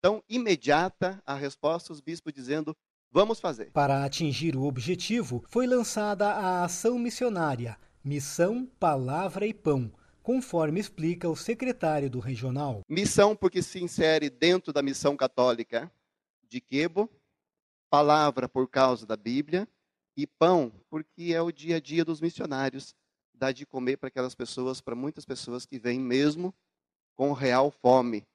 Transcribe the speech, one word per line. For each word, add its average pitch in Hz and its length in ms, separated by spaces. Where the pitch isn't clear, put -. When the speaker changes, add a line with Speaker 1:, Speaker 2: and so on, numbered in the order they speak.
Speaker 1:
tão 208 260
imediata 185 960
a 139 100
resposta, 147 600
os 147 80
bispos 160 280
dizendo: 147 460
"Vamos 208 300
fazer." 131 320
Speaker 2:
Para 139 320
atingir 147 520
o 131 80
objetivo, 143 840
foi 247 180
lançada 208 640
a 185 340
ação 226 340
missionária 170 800
Missão, 170 640
Palavra 165 680
e 220 80
Pão, 131 360
conforme 170 600
explica 175 480
o 160 80
secretário 175 760
do 127 80
regional. 127 680
Speaker 1:
Missão 202 480
porque 180 260
se - 180
insere 160 480
dentro 170 440
da 139 100
missão 139 340
católica 123 720
de 123 120
Quebo, 170 480
palavra 147 600
por 131 200
causa 127 380
da 110 100
Bíblia 147 520
e 143 100
pão 165 460
porque 170 420
é 165 80
o 170 120
dia 165 240
a 160 40
dia 160 240
dos 156 160
missionários, 135 760
dá 131 200
de 135 120
comer 131 320
para 131 120
aquelas 127 260
pessoas, 127 460
para 120 160
muitas 147 280
pessoas 127 400
que 131 140
vêm 120 220
mesmo 147 520
com 139 180
real 135 380
fome 120 540